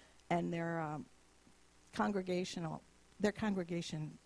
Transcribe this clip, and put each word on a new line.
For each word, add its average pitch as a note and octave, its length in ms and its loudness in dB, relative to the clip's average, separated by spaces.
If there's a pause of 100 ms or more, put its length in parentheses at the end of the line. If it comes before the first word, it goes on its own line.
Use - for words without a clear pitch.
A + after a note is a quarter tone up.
(300)
and F3 220 2
their, E3+ 280 -2
um, D#3 260 -4 (880)
congregational, F#3 880 0 (380)
their G3+ 120 6
congregation E3+ 920 -2